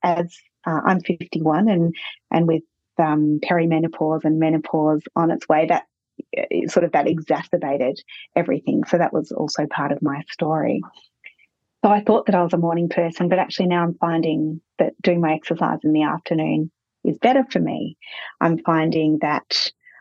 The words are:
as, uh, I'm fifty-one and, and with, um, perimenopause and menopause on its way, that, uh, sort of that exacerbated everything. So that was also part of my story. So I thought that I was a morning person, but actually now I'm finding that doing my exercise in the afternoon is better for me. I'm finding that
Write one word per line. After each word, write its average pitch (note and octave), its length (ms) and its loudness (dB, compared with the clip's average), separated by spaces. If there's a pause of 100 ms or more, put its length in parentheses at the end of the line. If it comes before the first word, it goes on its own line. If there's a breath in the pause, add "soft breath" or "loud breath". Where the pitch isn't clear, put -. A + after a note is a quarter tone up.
as, F3 340 -2 (300)
uh, D#3+ 200 -2
I'm F#3 160 2
fifty-one E3 680 0
and, E3+ 260 2 (380 loud breath)
and E3 160 2
with, D#3+ 160 2 (340)
um, D3+ 460 2
perimenopause E3 800 0
and D#3 160 2
menopause D#3 640 2 (140)
on E3 160 2
its - 180 -4
way, D#3+ 180 2
that, E3 160 2 (540)
uh, - 300 -2
sort E3+ 180 2
of E3 60 -2
that D3 160 2
exacerbated D3 920 -2 (360 loud breath)
everything. - 500 0
So - 120 2
that E3+ 160 0
was D#3 180 -4
also D3+ 340 -4
part C#3+ 260 -4
of C#3+ 100 -6
my D3 280 -2
story. D3+ 520 -2 (1040 loud breath)
So G3+ 60 6
I G#3 120 4
thought G#3+ 260 2
that G3 80 4
I F3 80 4
was E3+ 100 -2
a F3 40 2
morning E3+ 300 0
person, E3+ 400 -2
but F3+ 120 2
actually F#3 280 -2
now F3 160 2
I'm E3+ 120 -2
finding D#3+ 680 -2 (180)
that - 220 0
doing F3 180 2
my D#3+ 140 2
exercise E3 500 -2
in D#3 80 2
the D#3 120 2
afternoon D#3 680 -2 (320)
is - 140 -2
better C4 340 4
for F3+ 80 0
me. - 380 -4 (420 loud breath)
I'm E3 200 2
finding D#3+ 640 0
that - 500 -2 (300 soft breath)